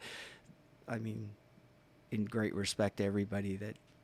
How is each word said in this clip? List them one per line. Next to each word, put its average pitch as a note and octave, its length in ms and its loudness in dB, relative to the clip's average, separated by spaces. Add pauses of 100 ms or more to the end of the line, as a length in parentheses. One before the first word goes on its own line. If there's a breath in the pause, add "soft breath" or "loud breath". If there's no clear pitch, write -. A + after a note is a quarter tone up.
(960 loud breath)
I A2 40 -2
mean, A2 300 -4 (840)
in G#2+ 140 2
great G#2+ 300 2
respect G2+ 420 2
to G2+ 80 4
everybody G2+ 520 2
that G#2 180 -6 (280)